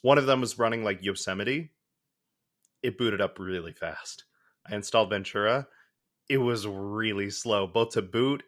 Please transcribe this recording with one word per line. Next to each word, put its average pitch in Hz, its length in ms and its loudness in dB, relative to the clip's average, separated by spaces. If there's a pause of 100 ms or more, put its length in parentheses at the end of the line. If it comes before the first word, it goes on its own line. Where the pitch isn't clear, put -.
one 139 160 8
of 135 80 4
them 131 140 4
was 113 180 -4
running, 113 260 0
like, 98 180 -2
Yosemite. 104 680 -4 (1120)
It 117 160 -2
booted 107 220 2
up 95 180 0
really 92 340 -6
fast. - 520 -10 (440)
I 98 60 -6
installed 104 360 2
Ventura. 104 560 0 (640)
It 135 100 2
was 120 280 0
really 101 640 -2
slow, 101 360 0
both 113 240 2
to 110 120 0
boot 123 460 0